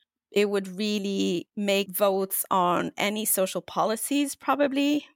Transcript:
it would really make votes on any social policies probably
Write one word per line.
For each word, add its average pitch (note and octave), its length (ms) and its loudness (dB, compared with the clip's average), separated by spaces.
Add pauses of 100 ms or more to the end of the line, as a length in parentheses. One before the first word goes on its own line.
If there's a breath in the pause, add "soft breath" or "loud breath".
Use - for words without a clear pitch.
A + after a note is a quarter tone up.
(320)
it G3+ 180 2
would F#3+ 280 -4
really G3 800 -2
make G3 340 0
votes F#3+ 580 0
on F3 480 2
any G#3+ 280 -2
social F#3 360 -2
policies A3+ 760 -2
probably C#4+ 680 0 (100)